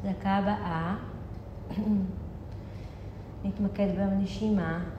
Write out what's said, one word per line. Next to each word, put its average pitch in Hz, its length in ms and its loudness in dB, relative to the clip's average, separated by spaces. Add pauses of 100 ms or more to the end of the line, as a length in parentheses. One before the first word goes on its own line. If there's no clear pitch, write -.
דקה 190 240 2
הבאה, 190 640 2 (720)
<clears throat> - 1800 -2
נתמקד 196 420 2 (100)
בנשימה. 196 800 2 (200)